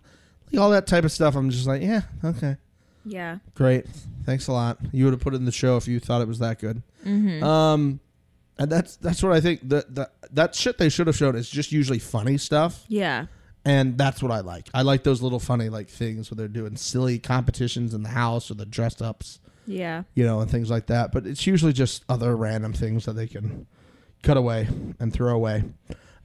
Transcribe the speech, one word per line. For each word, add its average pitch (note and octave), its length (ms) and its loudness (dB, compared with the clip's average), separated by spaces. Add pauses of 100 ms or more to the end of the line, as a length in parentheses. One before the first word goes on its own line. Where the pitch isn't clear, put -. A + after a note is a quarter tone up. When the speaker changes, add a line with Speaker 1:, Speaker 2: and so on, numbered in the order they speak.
(520)
Speaker 1:
like, A3+ 100 2
all G#3 80 6
that G3+ 180 4
type F3 160 6
of D#3+ 80 2
stuff. D3+ 240 2
I'm C3+ 140 0
just B2+ 180 -2
like, C3+ 140 0
"Yeah, G#3 200 0 (220)
okay. D#3 320 -2 (480)
Speaker 2:
Yeah. F3+ 360 -10 (160)
Speaker 1:
Great. B2+ 300 4 (400)
Thanks C3 220 -4
a C3+ 60 -2
lot. A#2 240 0 (160)
You C3 120 4
would C3 80 6
have B2 80 -4
put C3+ 120 -2
it C3 40 -2
in B2+ 80 -4
the A#2+ 60 -2
show B2+ 260 2
if A2+ 120 -4
you A#2+ 100 -2
thought A#2+ 220 0
it A2 80 -2
was A2+ 100 -6
that A2+ 200 -2
good." A2+ 240 -6 (220)
Speaker 2:
Mm-hmm. G3 380 0
Speaker 1:
Um, D3+ 560 4 (580)
and D3 140 0
that's, E3+ 240 0
that's E3+ 260 -2
what F#3 120 4
I D#3+ 80 6
think. D#3+ 260 0
The, C#3+ 220 0
the, C3 200 -6 (220)
that D#3 240 2
shit - 220 -2
they E3+ 120 4
should E3 180 0
have D#3 100 4
shown C3+ 180 2
is A#2+ 140 -6
just C#3+ 240 -6
usually C3 260 2
funny B2 380 -2
stuff. - 500 0
Speaker 2:
Yeah. F3 380 -2 (380)
Speaker 1:
And C3+ 340 4
that's C#3 260 0
what B2 80 0
I A2 80 -2
like. F2 340 -12
I C3 80 0
like C3+ 220 4
those C3 180 2
little B2 180 -2
funny, A#2 300 -2
like, G#2+ 200 -10
things A2 420 -8
where A2 60 -12
they're A2 100 -6
doing G#2+ 300 -8
silly B2+ 420 -2
competitions A#2+ 760 -2
in G#2+ 100 -4
the G#2+ 60 -8
house A#2+ 400 -2
or A#2 60 -10
the G#2 100 -12
dress A#2 360 -4
ups. - 380 -10 (280)
Speaker 2:
Yeah. F3+ 360 -6 (120)
Speaker 1:
You B2 100 4
know, A2+ 140 2
and A2 100 -2
things A#2 220 0
like A#2 160 -2
that. A#2 240 0
But G2 160 -2
it's C#3+ 180 -6
usually D#3+ 280 6
just B2+ 360 0
other A#2+ 260 0
random A2 380 -2
things A2+ 320 -2
that A2+ 80 -4
they A2+ 140 -6
can - 400 -8 (560)
cut C#3+ 140 4
away A2+ 300 0 (320)
and A2+ 140 -2
throw B2 220 0
away. A2 300 0 (600)